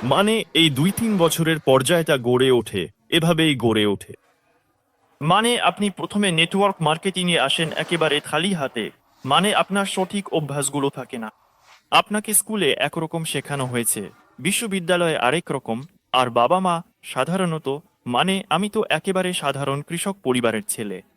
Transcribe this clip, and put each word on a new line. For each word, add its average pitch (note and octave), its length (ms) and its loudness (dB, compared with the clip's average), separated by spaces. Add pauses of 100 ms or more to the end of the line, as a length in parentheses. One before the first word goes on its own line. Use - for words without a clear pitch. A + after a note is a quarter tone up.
মানে, G3 400 2 (100)
এই D#3+ 160 6
দুই D3 220 2
তিন A3 260 0
বছরের D#3+ 420 2
পর্যায়টা D#3 580 4
গড়ে B2+ 340 2
ওঠে, A2 360 0 (220)
এভাবেই D#3+ 460 2
গড়ে A2 300 2
ওঠে। G2+ 280 -2 (1080)
মানে, G#3 400 2
আপনি G3 280 0
প্রথমে G3 420 -2
নেটওয়ার্ক F#3+ 500 0
মার্কেটিংয়ে E3+ 580 0
আসেন C3+ 360 0
একেবারে D#3 440 0
খালি E3 340 -2
হাতে, C3 380 -4 (340)
মানে, E3 300 4
আপনার G3 300 0
সঠিক F#3+ 480 -4
অভ্যাসগুলো C#3 560 -2
থাকে C3 280 -12
না। A2 140 -8 (600)
আপনাকে G#3 420 0
স্কুলে G3 440 0
একরকম D#3+ 460 -4
শেখানো C#3 420 -6
হয়েছে, A#2 440 -4 (300)
বিশ্ববিদ্যালয়ে F3 800 0
আরেক C#3 340 0
রকম, B2+ 320 -6 (300)
আর B2+ 160 2
বাবা B2 300 4
মা F3 220 0 (220)
সাধারণত, D#3+ 760 -2 (260)
মানে, E3+ 440 0
আমি F#3+ 200 0
তো G#3+ 200 -2
একেবারে F3+ 440 -2
সাধারণ C#3 480 -4
কৃষক E3+ 420 -8
পরিবারের A#2+ 460 0
ছেলে। G2 320 -8 (160)